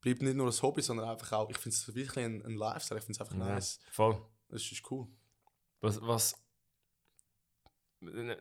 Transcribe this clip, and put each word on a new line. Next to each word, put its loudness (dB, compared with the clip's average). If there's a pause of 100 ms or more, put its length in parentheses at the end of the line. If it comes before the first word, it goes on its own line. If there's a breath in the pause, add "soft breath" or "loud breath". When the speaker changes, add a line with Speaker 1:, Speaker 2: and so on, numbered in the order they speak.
Speaker 1:
bleibt 2
nicht 2
nur 4
ein 2
Hobby, 6
sondern 0
einfach -6
auch, 2
ich -6
find's -2
wirklich -2
ein, -4
ein -4
Lifestyle, -2
ich -10
find's -6
einfach -6
Speaker 2:
Ja, 0
Speaker 1:
nice. -4 (100)
Speaker 2:
voll. 4 (280)
Speaker 1:
Das -6
ist -10
cool. -6 (720)
Speaker 2:
Was, 2
was, 2 (1700)
ne, -6